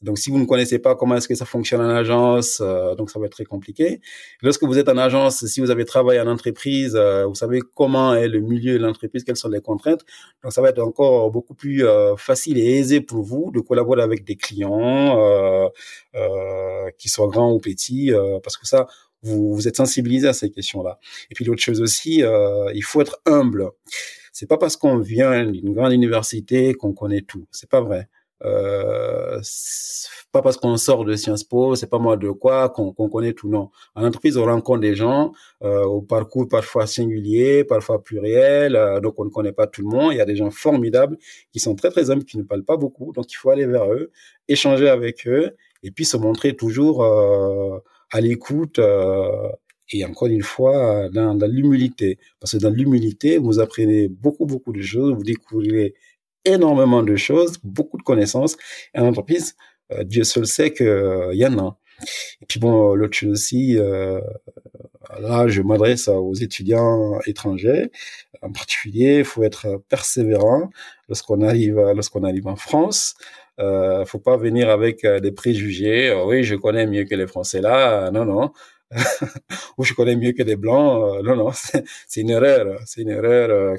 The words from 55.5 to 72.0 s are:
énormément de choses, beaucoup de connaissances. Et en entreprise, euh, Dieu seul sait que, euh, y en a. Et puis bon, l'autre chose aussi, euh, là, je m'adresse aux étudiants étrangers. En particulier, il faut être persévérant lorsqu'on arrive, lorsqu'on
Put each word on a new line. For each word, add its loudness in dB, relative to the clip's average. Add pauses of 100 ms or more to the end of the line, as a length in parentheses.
énormément 4
de 0
choses, 0
beaucoup -6
de -16
connaissances. 0 (380)
Et -2
en 4
entreprise, -2 (360)
euh, -6
Dieu 0
seul -2
sait 0
que, -2
euh, 0
y 2
en 2
a. -4 (640)
Et -20
puis -6
bon, 4
l'autre 0
chose -2
aussi, 0
euh, -2 (1000)
là, 2
je 2
m'adresse 2
aux 0
étudiants 0
étrangers. -2 (500)
En -10
particulier, 0
il 2
faut -4
être -4
persévérant 0 (380)
lorsqu'on -2
arrive, 2 (140)
lorsqu'on -4